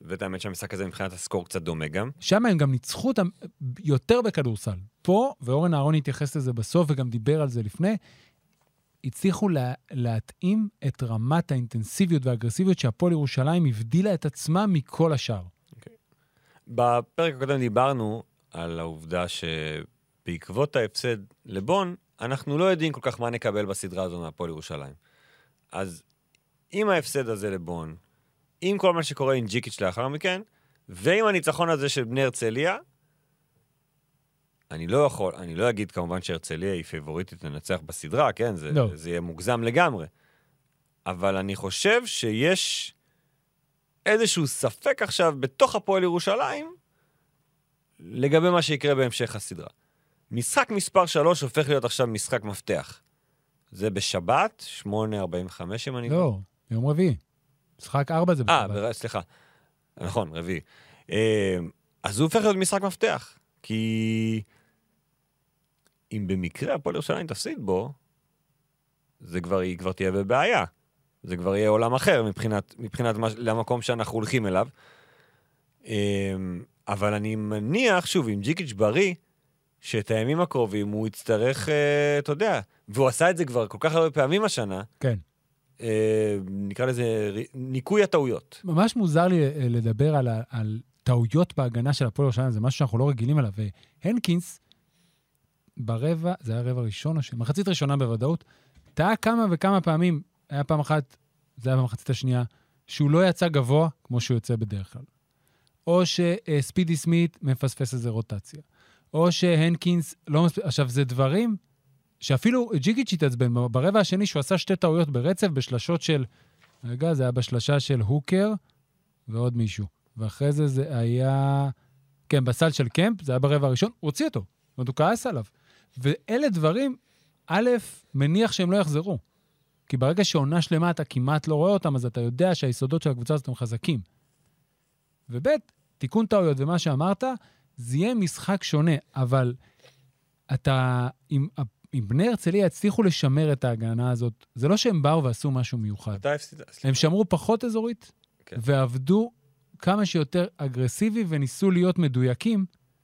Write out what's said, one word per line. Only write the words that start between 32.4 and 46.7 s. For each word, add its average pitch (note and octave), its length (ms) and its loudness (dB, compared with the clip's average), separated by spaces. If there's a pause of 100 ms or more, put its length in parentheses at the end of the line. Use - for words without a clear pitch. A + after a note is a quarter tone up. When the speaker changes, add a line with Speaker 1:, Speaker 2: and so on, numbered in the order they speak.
Speaker 1:
אני D#2+ 160 -8
לא C3 180 4
יכול, G2+ 300 -2
אני E2+ 200 -12
לא A2 140 2
אגיד G#2 220 -4
כמובן F2+ 300 -4
שהרצליה F2 520 -6
היא E2+ 100 -6
פייבוריטית D#2+ 600 -10
לנצח D2+ 420 -6
בסדרה, A2 480 -2
כן? A2 220 -2
זה, D2+ 160 -8
Speaker 2:
לא. C3+ 240 2
Speaker 1:
זה D#2+ 140 -12
יהיה E2+ 120 -2
מוגזם F2 420 -4
לגמרי. A#2 420 0 (1000)
אבל F#2 320 -2
אני G2 180 -4
חושב G3 500 0
שיש C3 880 -2 (1120)
איזשהו G#3 420 2
ספק - 540 -2
עכשיו F3 380 2
בתוך C3+ 360 2
הפועל F#3+ 280 0
ירושלים B3 720 -2 (1300)